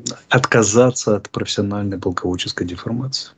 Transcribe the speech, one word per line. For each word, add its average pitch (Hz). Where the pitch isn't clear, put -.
отказаться 117
от -
профессиональной 101
полководческой 90
деформации 120